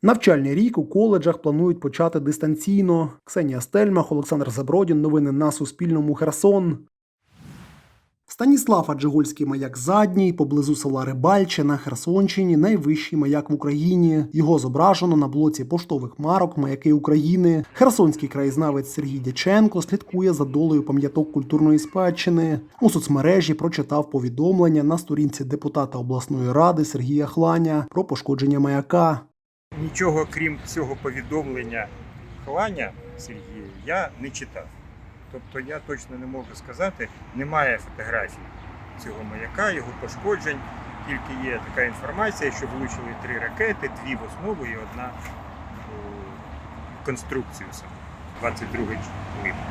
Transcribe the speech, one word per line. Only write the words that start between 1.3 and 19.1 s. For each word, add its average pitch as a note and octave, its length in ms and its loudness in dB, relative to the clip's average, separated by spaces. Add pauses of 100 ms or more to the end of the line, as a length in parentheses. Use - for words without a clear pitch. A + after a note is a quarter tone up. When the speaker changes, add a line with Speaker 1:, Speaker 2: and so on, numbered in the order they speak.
Speaker 1:
планують E3+ 380 2
почати E3 400 0
дистанційно. D#3 920 2 (140)
Ксенія C#3 380 -2
Стельмах, G3 500 2
Олександр C#3+ 400 -2
Забродін. D3+ 500 2
Новини D3+ 300 2
на D3 200 2
Суспільному. D3+ 640 -2
Херсон. F3 640 2 (1500)
Станіслав A3+ 640 4
Аджигольський D3 540 0
маяк C3+ 320 -4
Задній, F#3 560 4
поблизу D3 420 0
села C3+ 300 -2
Рибальче E3 580 2
на C#3+ 140 2
Херсонщині, F3 800 0
найвищий D#3 600 2
маяк D3 300 0
в D#3 40 0
Україні. D#3 800 2
Його D#3 260 4
зображено E3 580 4
на C#3+ 100 4
блоці D3 380 0
поштових C#3+ 540 -4
марок E3+ 380 2
"Маяки C#3 360 2
України". D#3 800 4
Херсонський F3+ 560 4
краєзнавець C#3 640 -2
Сергій C#3 260 -4